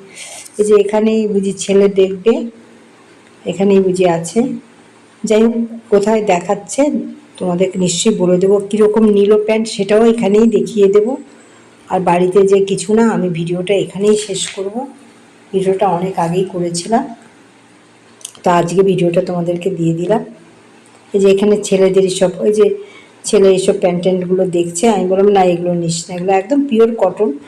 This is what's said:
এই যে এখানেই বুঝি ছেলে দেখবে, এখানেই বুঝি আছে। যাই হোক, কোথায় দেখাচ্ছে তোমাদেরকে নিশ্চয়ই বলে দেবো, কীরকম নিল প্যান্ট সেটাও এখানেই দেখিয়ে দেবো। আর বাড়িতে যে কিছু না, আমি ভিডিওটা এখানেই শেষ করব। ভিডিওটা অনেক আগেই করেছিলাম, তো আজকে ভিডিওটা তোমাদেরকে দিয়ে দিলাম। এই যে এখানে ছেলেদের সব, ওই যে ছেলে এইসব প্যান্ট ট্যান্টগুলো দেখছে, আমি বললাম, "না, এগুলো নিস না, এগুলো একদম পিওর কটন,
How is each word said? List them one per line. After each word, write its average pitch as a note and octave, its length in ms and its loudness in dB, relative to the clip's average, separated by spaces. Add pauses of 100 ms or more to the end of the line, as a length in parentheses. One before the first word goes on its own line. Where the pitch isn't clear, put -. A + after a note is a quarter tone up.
(580)
এই G#3 80 0
যে G#3 100 4
এখানেই G#3+ 520 2
বুঝি G3 260 -2
ছেলে G3 340 2
দেখবে, G3 600 0 (960)
এখানেই G3 340 2
বুঝি F3+ 300 2
আছে। E3+ 340 -2 (800)
যাই A3 200 2
হোক, A#3 120 2 (340)
কোথায় G#3 340 2
দেখাচ্ছে G3 680 -2 (460)
তোমাদেরকে F#3 420 -2
নিশ্চয়ই F#3 360 0
বলে F3+ 220 2
দেবো, F#3+ 220 2
কীরকম G#3+ 460 2
নিল G#3 380 4
প্যান্ট A3 240 -2
সেটাও G#3 380 0
এখানেই A3+ 420 2
দেখিয়ে G3+ 400 2
দেবো। G#3+ 300 2 (720)
আর F#3 100 -2
বাড়িতে F3+ 480 2
যে G3 180 2
কিছু G3 280 -4
না, A3+ 160 4
আমি F3+ 200 -2
ভিডিওটা F3+ 440 -4
এখানেই G3 440 0
শেষ - 300 -8
করব। G#3 400 -10 (640)
ভিডিওটা F#3+ 340 0
অনেক F3+ 320 -4
আগেই E3+ 240 -2
করেছিলাম, F#3+ 720 -4 (1300)
তো F#3 80 0
আজকে F3 320 2
ভিডিওটা F3 380 0
তোমাদেরকে F3 480 -4
দিয়ে E3 240 -2
দিলাম। F3 320 -2 (880)
এই G3+ 60 0
যে G3 120 4
এখানে G#3 320 2
ছেলেদের F#3+ 460 2
সব, F3 200 -2 (100)
ওই G#3+ 140 0
যে G3+ 220 2 (480)
ছেলে G3 260 4
এইসব F#3+ 300 2
প্যান্ট F3 220 0
ট্যান্টগুলো F#3 440 0
দেখছে, F3 440 -2
আমি F#3 180 0
বললাম, F#3+ 200 2
"না, G3 160 4
এগুলো F3 300 0
নিস E3+ 360 -4
না, F3+ 60 -10
এগুলো F3+ 160 -4
একদম G#3 360 0
পিওর A3+ 280 2
কটন, G3+ 360 -2 (160)